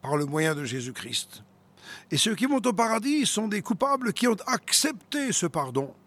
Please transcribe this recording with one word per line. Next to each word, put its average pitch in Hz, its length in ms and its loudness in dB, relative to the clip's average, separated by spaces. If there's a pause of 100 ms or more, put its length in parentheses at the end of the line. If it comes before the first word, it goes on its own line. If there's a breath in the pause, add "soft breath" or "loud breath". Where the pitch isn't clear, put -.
par 143 160 0
le 147 80 2
moyen 156 300 2
de 147 100 -6
Jésus-Christ. 123 760 -6 (680 loud breath)
Et 160 60 0
ceux 214 180 2
qui 220 120 0
vont 269 180 2
au 247 80 4
paradis 226 540 2
sont 214 220 0
des 202 140 -2
coupables 262 500 0
qui - 140 0
ont 226 100 4 (100)
accepté 262 880 0
ce - 140 0
pardon. 135 480 -2 (120)